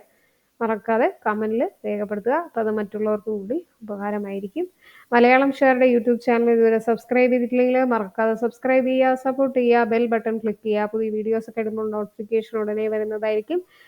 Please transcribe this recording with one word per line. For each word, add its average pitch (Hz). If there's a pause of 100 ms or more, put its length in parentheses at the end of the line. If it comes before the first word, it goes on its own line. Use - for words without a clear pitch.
(600)
മറക്കാതെ 226 (140)
കമന്റിൽ 220 (160)
രേഖപ്പെടുത്തുക. 208
അപ്പോൾ 320
അത് 214
മറ്റുള്ളവർക്ക് 214
കൂടി 214 (160)
ഉപകാരമായിരിക്കും. 208 (420)
മലയാളം 254
ഷെയറുടെ 262
YouTube 240
ചാനൽ 233
ഇതുവരെ 226
സബ്സ്ക്രൈബ് 240
ചെയ്തിട്ടില്ലെങ്കിൽ 247
മറക്കാതെ 220
സബ്സ്ക്രൈബ് 254
ചെയ്യുക, 262
സപ്പോർട്ട് 262
ചെയ്യുക, 240
ബെൽ 226
ബട്ടൺ 226
ക്ലിക്ക് 214
ചെയ്യുക. 208
പുതിയ 220
വീഡിയോസ് 220
ഒക്കെ 226
ഇടുമ്പോൾ 214
നോട്ടിഫിക്കേഷൻ 214
ഉടനെ 214
വരുന്നതായിരിക്കും. 214 (240)